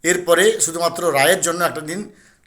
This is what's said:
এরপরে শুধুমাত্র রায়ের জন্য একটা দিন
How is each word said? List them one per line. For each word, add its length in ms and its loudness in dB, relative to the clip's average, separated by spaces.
এরপরে 580 2
শুধুমাত্র 540 -2
রায়ের 260 4
জন্য 240 -2
একটা 160 -4
দিন 300 -10